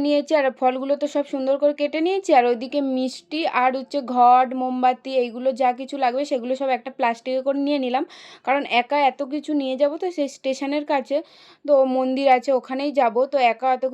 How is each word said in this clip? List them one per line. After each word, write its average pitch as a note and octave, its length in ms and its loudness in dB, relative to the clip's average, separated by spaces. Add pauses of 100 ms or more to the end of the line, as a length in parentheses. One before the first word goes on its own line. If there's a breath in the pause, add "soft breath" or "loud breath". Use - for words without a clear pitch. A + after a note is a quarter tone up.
নিয়েছি, D4 300 0
আর C#4+ 120 4 (140)
ফলগুলো C4 360 0
তো C#4+ 180 -4
সব C#4+ 180 0
সুন্দর C4+ 260 -2
করে D4 160 2
কেটে D4 260 -2
নিয়েছি। F#4+ 380 0
আর A#3+ 80 6
ওইদিকে B3 340 -2 (160)
মিষ্টি B3+ 440 -6 (220)
আর C4 140 2
হচ্ছে C4+ 220 -6 (160)
ঘট, B3 400 6
মোমবাতি B3+ 560 -2 (120)
এইগুলো B3 260 -4 (120)
যা B3+ 180 2
কিছু C4+ 200 -10
লাগবে C4 260 0
সেগুলো B3+ 360 -2
সব C4+ 160 -2
একটা B3 220 -8
প্লাস্টিকে B3+ 480 -2
করে C#4 200 0
নিয়ে D4 120 0
নিলাম, B3+ 260 -2 (400 loud breath)
কারণ C#4 180 0 (180)
একা C#4+ 180 -2 (120)
এত C4+ 100 -6 (120)
কিছু D4 220 -6
নিয়ে C4+ 220 -2
যাবো C#4+ 240 0
তো F#4+ 60 -4 (100)
সেই C#4+ 120 -2
স্টেশনের C#4 640 -6
কাছে, C#4 240 -2 (480 soft breath)
তো D4 80 0 (240)
মন্দির C4 300 0 (100)
আছে B3+ 160 0
ওখানেই C4 480 -2
যাবো, A#3 260 2
তো C#4 100 -2 (160)
একা B3 200 -4
এত B3+ 220 -2